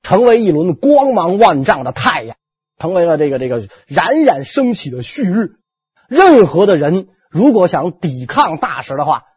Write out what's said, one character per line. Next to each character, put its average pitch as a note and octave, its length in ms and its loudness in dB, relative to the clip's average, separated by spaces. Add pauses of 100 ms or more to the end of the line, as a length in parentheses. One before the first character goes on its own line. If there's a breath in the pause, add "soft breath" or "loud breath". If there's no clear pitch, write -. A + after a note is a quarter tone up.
成 G#3 240 0
为 A#3+ 160 4
一 G#3 100 0
轮 D#3+ 240 0
光 C#4 380 2
芒 F#3 240 -2
万 F3 280 2
丈 C#3+ 200 -2
的 B2 80 -6
太 - 300 -4
阳， A2+ 140 -16 (420)
成 E3+ 160 -6
为 F3 100 2
了 D#3+ 140 0
这 D3 100 0
个， C3+ 100 -4
这 C3 100 -6
个 B2 120 -4 (260 soft breath)
冉 A3+ 360 0
冉 C#3+ 200 2
升 B3+ 300 -2
起 - 160 -8
的 B2 140 -10
旭 C4+ 220 -8
日。 A3 320 -4 (520)
任 D4 380 6
何 E3+ 180 0
的 F#3+ 140 2
人 E3+ 300 -2 (200)
如 A#3+ 240 2
果 F#3+ 140 2
想 E3 260 -2
抵 B2+ 320 -8
抗 E3+ 320 -2
大 C#3+ 240 -8
石 C3+ 160 -10
的 C#3+ 80 -4
话 C#3 200 -4 (120)